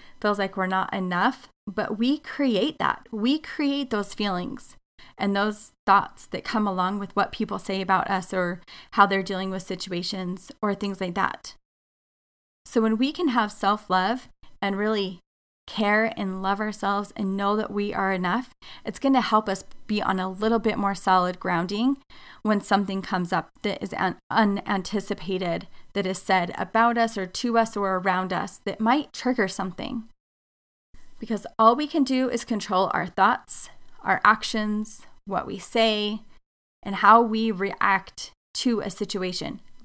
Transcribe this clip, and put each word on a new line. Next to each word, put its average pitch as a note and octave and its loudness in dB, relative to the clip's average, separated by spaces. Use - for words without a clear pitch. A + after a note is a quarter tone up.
feels G#3 0
like G3 -2
we're F#3 0
not F#3+ 0
enough, F3+ 0
but G#3 -4
we B3+ 2
create C4 0
that. - 0
We A#3+ 2
create C#4 -2
those G#3 -2
feelings - -4
and G3+ 0
those G#3 -2
thoughts - 2
that - -8
come G#3+ 0
along F#3+ 0
with G3 -8
what G3 0
people G3+ -4
say F#3+ -4
about F#3+ 0
us F#3 -2
or F3+ -2
how G3+ 6
they're G3 2
dealing F#3+ -4
with F#3+ -4
situations F#3 -4
or G#3 0
things G3 -4
like F3+ -4
that. - -4
So - 2
when A3 4
we C4+ 2
can E4 0
have A3+ 2
self-love G3+ 0
and G3 0
really G3+ -2
care G#3+ 2
and F#3+ -4
love G3 0
ourselves G3+ -2
and F#3+ -2
know G3+ 2
that A3 -2
we G3+ -2
are G3 0
enough, F#3 -2
it's - -6
gonna C4+ 4
help A3 2
us D4 -2
be G#3 0
on F#3+ 0
a F#3 -2
little G#3+ 2
bit A3 0
more G3 0
solid F#3 2
grounding G3 0
when G#3+ 2
something G3 0
comes F3+ -2
up E3+ -2
that G3+ -2
is G3 -8
un-, F3+ -2
unanticipated, F#3+ 0
that G3 -2
is F#3 -2
said F3+ 2
about A3+ 2
us A3+ 2
or F#3+ -4
to A#3 -2
us A3 2
or G3 0
around F#3 0
us F3+ -2
that G3+ -4
might B3 2
trigger A#3+ 0
something. F#3 -6
Because G#3+ -4
all A3+ 8
we D4 0
can D4 2
do C4 2
is A3+ -2
control G3 0
our - 0
thoughts, - 0
our - 2
actions, G#3+ 0
what F#3+ -4
we - -8
say, G#3+ 0
and G3 -6
how A3 8
we A3 0
react F#3+ -2
to A3+ 0
a - -6
situation. F#3 -6